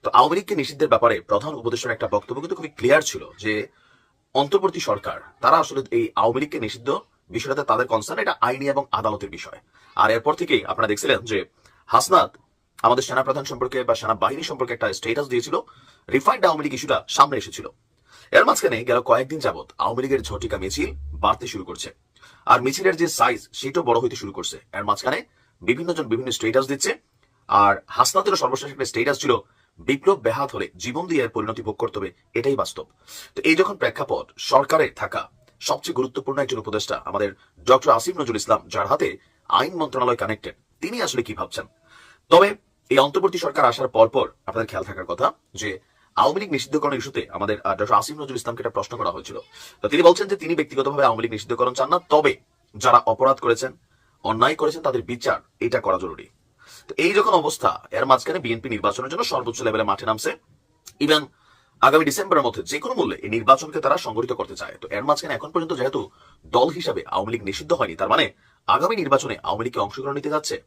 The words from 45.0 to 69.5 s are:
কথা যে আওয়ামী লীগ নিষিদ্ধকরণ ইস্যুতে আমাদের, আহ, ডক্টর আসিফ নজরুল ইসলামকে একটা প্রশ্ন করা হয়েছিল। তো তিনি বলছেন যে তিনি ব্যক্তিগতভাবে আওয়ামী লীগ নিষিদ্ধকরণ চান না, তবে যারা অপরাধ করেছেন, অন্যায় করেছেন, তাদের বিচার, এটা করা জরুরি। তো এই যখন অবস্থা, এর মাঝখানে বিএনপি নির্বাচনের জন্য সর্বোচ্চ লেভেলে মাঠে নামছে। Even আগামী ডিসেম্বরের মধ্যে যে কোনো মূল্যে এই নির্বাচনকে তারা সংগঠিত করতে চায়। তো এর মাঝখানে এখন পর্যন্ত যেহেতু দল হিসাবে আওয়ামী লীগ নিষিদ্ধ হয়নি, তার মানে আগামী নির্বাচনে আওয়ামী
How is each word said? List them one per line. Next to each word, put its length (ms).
কথা 280
যে 260
আওয়ামী 240
লীগ 120
নিষিদ্ধকরণ 420
ইস্যুতে 360
আমাদের, 320
আহ, 140
ডক্টর 200
আসিফ 220
নজরুল 180
ইসলামকে 260
একটা 80
প্রশ্ন 280
করা 140
হয়েছিল। 280
তো 60
তিনি 160
বলছেন 240
যে 80
তিনি 200
ব্যক্তিগতভাবে 480
আওয়ামী 180
লীগ 100
নিষিদ্ধকরণ 420
চান 160
না, 100
তবে 280
যারা 200
অপরাধ 420
করেছেন, 380
অন্যায় 320
করেছেন, 260
তাদের 200
বিচার, 380
এটা 200
করা 180
জরুরি। 320
তো 100
এই 160
যখন 180
অবস্থা, 600
এর 140
মাঝখানে 340
বিএনপি 300
নির্বাচনের 420
জন্য 120
সর্বোচ্চ 380
লেভেলে 220
মাঠে 220
নামছে। 320
Even 240
আগামী 240
ডিসেম্বরের 380
মধ্যে 200
যে 160
কোনো 140
মূল্যে 240
এই 120
নির্বাচনকে 500
তারা 180
সংগঠিত 340
করতে 240
চায়। 260
তো 60
এর 160
মাঝখানে 300
এখন 180
পর্যন্ত 220
যেহেতু 360
দল 240
হিসাবে 380
আওয়ামী 240
লীগ 120
নিষিদ্ধ 300
হয়নি, 220
তার 140
মানে 240
আগামী 280
নির্বাচনে 480
আওয়ামী 200